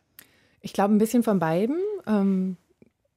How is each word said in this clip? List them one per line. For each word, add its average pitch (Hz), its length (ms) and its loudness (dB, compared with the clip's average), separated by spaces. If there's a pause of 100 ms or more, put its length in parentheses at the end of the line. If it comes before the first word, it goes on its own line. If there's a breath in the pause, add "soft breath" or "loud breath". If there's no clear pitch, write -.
(600 soft breath)
Ich - 140 -16
glaube, 202 200 2
ein 208 40 6
bisschen 226 260 2
von 202 160 2
beidem. 180 380 0 (280)
Ähm, 190 520 0 (600)